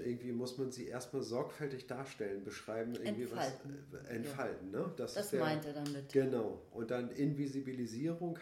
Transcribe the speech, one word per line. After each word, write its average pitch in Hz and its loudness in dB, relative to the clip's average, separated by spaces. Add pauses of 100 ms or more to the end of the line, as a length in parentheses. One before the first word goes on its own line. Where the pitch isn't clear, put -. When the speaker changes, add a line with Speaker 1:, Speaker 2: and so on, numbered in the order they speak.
Speaker 1:
irgendwie 123 -2
muss 123 -2
man 127 0
sie - -6
erstmal 127 -2
sorgfältig 131 -2
darstellen, 107 -2
beschreiben, 110 -2
irgendwie - 0
Speaker 2:
Entfalten. 139 -2
Speaker 1:
was, 131 -8 (100)
äh, 120 -2
entfalten, 117 -2
Speaker 2:
Ja. 104 0
Speaker 1:
ne? 180 0
Das - -2
Speaker 2:
Das 202 0
Speaker 1:
ist - -6
der 196 6
Speaker 2:
meint 156 4
er 147 -4
damit. 143 -2
Speaker 1:
Genau. 123 6 (120)
Und 113 -2
dann 123 2
Invisibilisierung 139 0